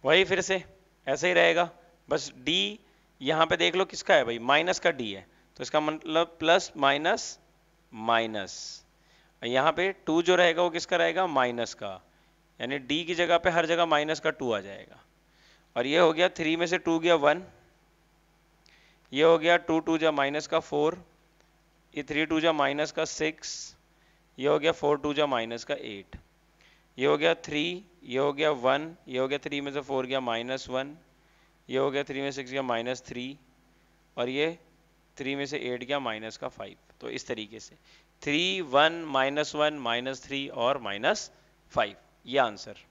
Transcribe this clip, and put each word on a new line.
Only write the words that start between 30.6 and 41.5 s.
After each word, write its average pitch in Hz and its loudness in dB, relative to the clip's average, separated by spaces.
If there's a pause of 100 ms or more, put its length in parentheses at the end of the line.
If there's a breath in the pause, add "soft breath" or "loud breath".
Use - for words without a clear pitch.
वन, 135 -6 (720 soft breath)
ये 127 -2
हो 139 0
गया 139 -4
थ्री 139 -8
में 139 -4
सिक्स 127 -10
गया 135 -4
माइनस 123 -4
थ्री, 131 -12 (800 soft breath)
और 120 -2
ये 156 0 (600)
थ्री 139 -4
में 139 -4
से 139 -8
एट 123 -6
गया 139 -2
माइनस 110 -8
का 131 -10
फ़ाइव। - -14 (260)
तो 123 -10
इस 120 -10
तरीके 110 -10
से - -20 (460 soft breath)
थ्री, 180 0
वन, 156 2
माइनस 143 -2
वन, 151 2
माइनस 123 -4
थ्री 139 -8
और 127 -2
माइनस 113 -2 (440 soft breath)